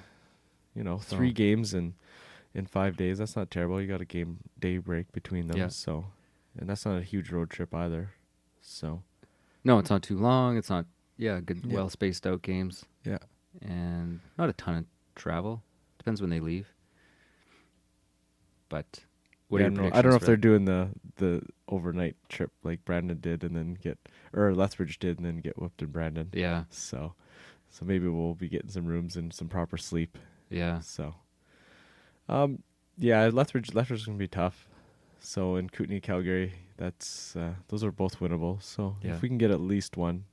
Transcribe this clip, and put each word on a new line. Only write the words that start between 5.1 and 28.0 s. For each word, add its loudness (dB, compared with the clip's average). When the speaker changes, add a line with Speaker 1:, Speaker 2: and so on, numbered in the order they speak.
Speaker 1:
between -6
them, -2
Speaker 2:
Yeah. 0
Speaker 1:
so, -6
and -8
that's -6
not 0
a -4
huge -6
road -2
trip -8
either. -4
So. -10
Speaker 2:
No, 10
it's 2
not 4
too -2
long. 4
It's -2
not, 0
yeah, -2
good, -6
Speaker 1:
Yeah. -2
Speaker 2:
well 0
spaced -2
out 0
games. -4
Speaker 1:
Yeah. -4
Speaker 2:
And -6
not 0
a 0
ton -4
of -4
travel. -4
Depends -2
when 0
they 0
leave. -4
But -8
what 4
Speaker 1:
Yeah, 6
Speaker 2:
are 4
your -
Speaker 1:
I 0
don't 2
know, 4
I 12
don't 10
know 10
Speaker 2:
predictions 2
Speaker 1:
if -
Speaker 2:
for -2
Speaker 1:
they're 10
Speaker 2:
that? 6
Speaker 1:
doing 10
the, 4
the 2
overnight -2
trip -4
like -4
Brandon -2
did -2
and -4
then -4
get, -6
or 4
Lethbridge 0
did -2
and -6
then -4
get -8
whooped -8
in -6
Brandon. -4
Speaker 2:
Yeah. 0
Speaker 1:
So, -10
so -12
maybe 2